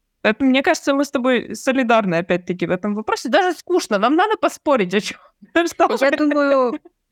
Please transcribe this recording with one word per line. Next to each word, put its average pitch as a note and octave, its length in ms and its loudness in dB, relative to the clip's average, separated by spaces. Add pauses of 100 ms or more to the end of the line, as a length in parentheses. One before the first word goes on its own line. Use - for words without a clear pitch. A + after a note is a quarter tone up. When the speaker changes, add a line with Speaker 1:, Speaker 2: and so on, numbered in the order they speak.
(220)
Speaker 1:
Поэтому, A#3+ 280 2
мне C4 120 2
кажется, D#4 320 0
мы C#4+ 100 2
с - 60 -10
тобой B3 440 -2
солидарны, A3+ 600 0
опять-таки, F3+ 500 -4
в E3 60 -2
этом G3+ 240 -4
вопросе. B3+ 320 -6
Даже F4 280 0
скучно, D4+ 420 -2
нам B3 180 2
надо G#4+ 200 0
поспорить G#3+ 580 -2
о G#3 60 0
чем. - 180 -8 (360)
<laughs> E4+ 180 0
Что F4 160 2 (120)
Speaker 2:
Я C#4 100 2
Speaker 1:
вы? D4+ 60 0
Speaker 2:
думаю, C#4+ 640 0 (320)